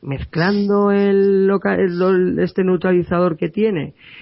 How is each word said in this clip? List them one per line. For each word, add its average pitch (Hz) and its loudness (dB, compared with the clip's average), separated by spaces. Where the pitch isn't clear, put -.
mezclando 202 0
el 196 2
loca-, 196 0
el, 180 0
el, 185 2
este 180 -2
neutralizador 180 0
que 160 -4
tiene, 185 -2